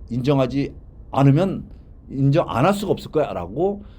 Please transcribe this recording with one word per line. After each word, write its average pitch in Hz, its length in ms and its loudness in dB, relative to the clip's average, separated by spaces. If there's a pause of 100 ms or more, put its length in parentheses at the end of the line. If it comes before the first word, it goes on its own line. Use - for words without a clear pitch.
인정하지 131 640 0 (380)
않으면 139 540 2 (440)
인정 139 400 2
안 113 160 2
할 190 80 4
수가 202 180 -2
없을 - 200 -6
거야라고 104 720 -2 (140)